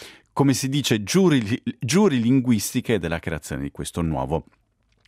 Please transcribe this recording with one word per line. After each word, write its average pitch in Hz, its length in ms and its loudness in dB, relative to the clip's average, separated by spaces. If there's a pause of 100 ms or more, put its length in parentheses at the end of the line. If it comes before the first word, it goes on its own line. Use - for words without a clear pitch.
(320)
come 139 220 2
si 135 160 -4
dice, 123 340 0
giuri-, 131 580 2 (200)
giurilinguistiche 123 1160 2
della 82 220 -2
creazione 76 440 -8
di 71 80 -6
questo - 300 -8
nuovo 73 440 -2 (640)